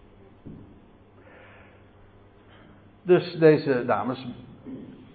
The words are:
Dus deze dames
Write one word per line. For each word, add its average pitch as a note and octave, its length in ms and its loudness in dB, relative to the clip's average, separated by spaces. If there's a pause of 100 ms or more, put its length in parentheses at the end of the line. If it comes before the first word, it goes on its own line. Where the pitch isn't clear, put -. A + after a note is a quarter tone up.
(3000)
Dus F3 380 2
deze C#3+ 460 4
dames A#2+ 420 -4 (880)